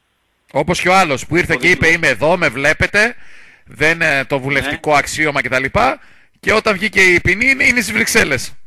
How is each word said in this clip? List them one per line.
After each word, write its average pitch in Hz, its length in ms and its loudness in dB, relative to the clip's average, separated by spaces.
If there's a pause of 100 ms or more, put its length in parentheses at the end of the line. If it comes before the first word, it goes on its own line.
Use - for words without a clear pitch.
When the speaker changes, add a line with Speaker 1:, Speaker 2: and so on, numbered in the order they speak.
(520)
Speaker 1:
Όπως 156 280 -2
και 175 80 0
ο 185 60 4
άλλος 160 320 0
που 156 100 -2
ήρθε 175 180 0
Speaker 2:
Το 143 60 -4
Speaker 1:
και 165 100 2
είπε, 180 160 2
Speaker 2:
δείχνει. 165 80 4
Speaker 1:
«Είμαι 160 140 0
εδώ, 135 280 2
με 170 120 0
βλέπετε, 165 680 0 (500)
δεν, 160 360 0
ε, 139 220 0
το 143 160 -2
βουλευτικό 139 500 -4
Speaker 2:
Ναι. 143 80 4
Speaker 1:
αξίωμα» 143 440 -2
κτλ. 131 220 -2 (760)
Και 190 120 -2
όταν 214 220 0
βγήκε 196 260 -2
η 180 200 6
ποινή, 196 260 0
είναι, 269 180 0
είναι 240 160 2
στις 220 120 -6
Βρυξέλλες. 214 600 0 (120)